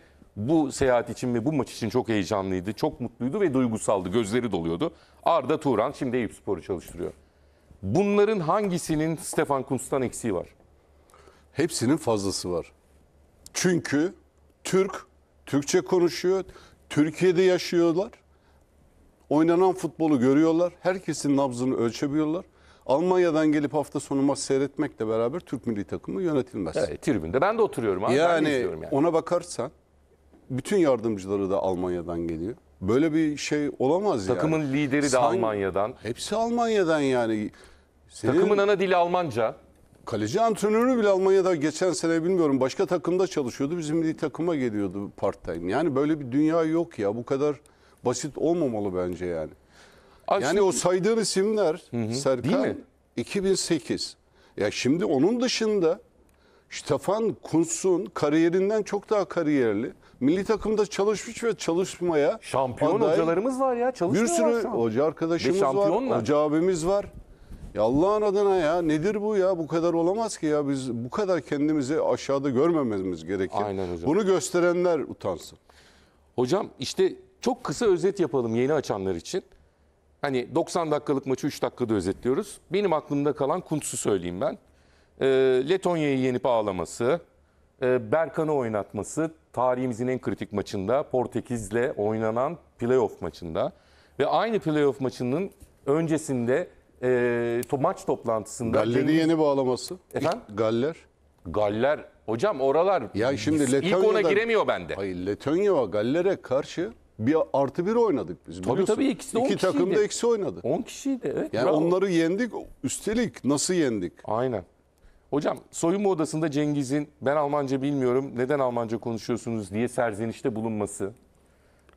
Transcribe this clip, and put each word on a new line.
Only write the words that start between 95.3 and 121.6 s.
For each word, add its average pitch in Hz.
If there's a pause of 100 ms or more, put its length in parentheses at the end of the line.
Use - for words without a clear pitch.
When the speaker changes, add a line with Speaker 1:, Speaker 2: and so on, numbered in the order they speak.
Speaker 1:
öncesinde, 147 (340)
e, 127 (640)
to-, 135
maç 185
toplantısında 117
Speaker 2:
Galler'i 110
Speaker 1:
Cengiz 147
Speaker 2:
yenip 160
ağlaması. 139 (180)
Speaker 1:
Efendim? 160 (100)
Speaker 2:
İlk 101
Galler. 117 (500)
Speaker 1:
Galler. 104 (200)
Hocam 131
oralar 160 (100)
Speaker 2:
Ya 120
şimdi 147
Speaker 1:
ilk 123
Speaker 2:
Letonya'da 185
Speaker 1:
ona 214
giremiyor 202
bende. 90
Speaker 2:
Hayır, 95
Letonya 143
ve 117
Galler'e 131
karşı 156 (280)
bir 135 (160)
artı 139
bir 220
oynadık 180 (100)
biz, 80
Speaker 1:
Tabii, 90
Speaker 2:
biliyorsun. 190
Speaker 1:
tabii, 269
ikisi -
de 226
on 247
Speaker 2:
İki 269
takım -
da 269
Speaker 1:
kişiydi. 208
Speaker 2:
eksi -
oynadı. 185
Speaker 1:
On 160
kişiydi, 247
evet, 311
Speaker 2:
Yani 113
Speaker 1:
bravo. -
Speaker 2:
onları 185
yendik. 175 (320)
Üstelik 208
nasıl 143
yendik? 113 (120)
Speaker 1:
Aynen. 113 (640)
Hocam 156 (140)
soyunma 196
odasında 156
Cengiz'in 147 (140)
"Ben 135
Almanca 143
bilmiyorum, 135
neden 127
Almanca 117
konuşuyorsunuz?" 113
diye 113
serzenişte 113
bulunması 107 (840)